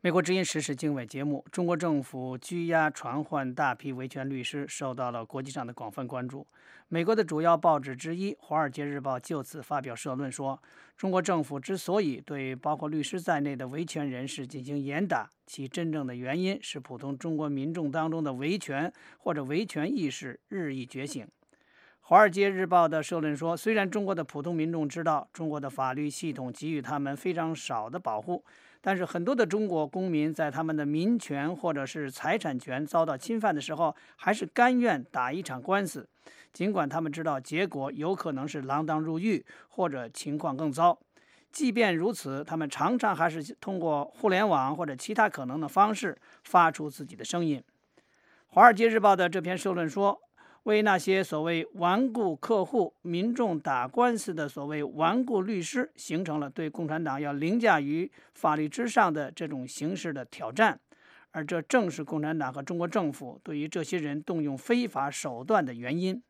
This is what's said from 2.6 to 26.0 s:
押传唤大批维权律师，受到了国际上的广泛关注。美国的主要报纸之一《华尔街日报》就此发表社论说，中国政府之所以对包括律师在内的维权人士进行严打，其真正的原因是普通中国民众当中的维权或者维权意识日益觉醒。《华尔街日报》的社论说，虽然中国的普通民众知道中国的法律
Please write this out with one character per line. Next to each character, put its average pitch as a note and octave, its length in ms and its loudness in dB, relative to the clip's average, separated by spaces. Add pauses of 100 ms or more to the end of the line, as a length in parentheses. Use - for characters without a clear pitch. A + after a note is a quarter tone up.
押 D#3+ 240 4
传 C#3 320 -6
唤 C3 320 -4
大 C3+ 180 2
批 C#3 180 -8
维 B2+ 160 -8
权 C3+ 220 -6
律 C3 140 -6
师， C#3+ 260 -6
受 C3+ 240 -6
到 B2 160 -4
了 A#2 160 -6
国 C3 160 -8
际 C3+ 80 -8
上 C3 160 -8
的 A#2+ 80 -12
广 A2 180 -10
泛 B2+ 160 -8
关 B2+ 200 -6
注。 C3+ 180 -10 (440)
美 E3+ 140 0
国 G#3+ 120 4
的 G#3+ 80 2
主 D#3 180 -2
要 E3+ 160 6
报 D#3 220 4
纸 C3 160 -8
之 D#3+ 200 -6
一 G3 220 -4
《华 - 180 -6
尔 D3+ 140 2
街 C#3+ 160 -6
日 C#3+ 160 -6
报》 C3 180 -4
就 D3 220 -6
此 C3 220 -12
发 C#3+ 180 -4
表 B2+ 140 -10
社 C3+ 180 -6
论 C3+ 180 -4
说， C3+ 300 -6 (340)
中 F#3+ 140 -4
国 F#3 100 4
政 E3+ 240 2
府 C#3 160 -6
之 F#3 160 -4
所 F#3 240 0
以 C#3 240 -2
对 C3+ 320 -6
包 D3 220 -2
括 D3+ 100 -6
律 D3+ 140 -2
师 F3+ 180 -4
在 E3+ 200 0
内 C#3+ 160 -2
的 B2+ 140 -8
维 D3+ 140 -6
权 D#3 240 -4
人 C3 200 -6
士 C3 180 -8
进 C3 180 -12
行 C#3+ 140 -6
严 C#3+ 300 -2
打， B2 200 0 (200)
其 C3+ 200 -10
真 E3 240 -2
正 D3+ 140 -2
的 B2+ 100 -6
原 C3 240 -2
因 F#3+ 220 0
是 - 180 -10
普 B2+ 200 -12
通 C#3 180 -6
中 E3 180 -4
国 D3 140 -2
民 C#3+ 240 -2
众 D#3+ 160 -2
当 D#3+ 220 -2
中 D#3+ 120 -2
的 C#3+ 100 -2
维 D3+ 260 -2
权 C#3+ 340 -4 (240)
或 - 160 -2
者 D3 120 -4
维 D#3+ 200 -2
权 D#3+ 260 -4
意 G3 160 -2
识 B2+ 320 -8 (100)
日 D#3+ 260 -4
益 B2+ 100 -6
觉 C3+ 220 -10
醒。 C3 180 -8 (760)
《华 - 140 6
尔 G#3 140 12
街 G3 180 4
日 F#3+ 200 0
报》 E3+ 200 8
的 D#3 140 2
社 E3 180 -2
论 D3+ 160 0
说， E3 220 -2
虽 A3 160 0
然 G3 160 2
中 G#3 160 -2
国 F#3+ 80 -2
的 E3 100 -2
普 D3 160 -8
通 E3+ 140 -4
民 D#3+ 180 0
众 D#3 160 -2
知 E3 160 -6
道 D3+ 300 2
中 D#3+ 160 -4
国 D3 100 -4
的 C#3 80 -6
法 C3 280 -2
律 D3 120 -2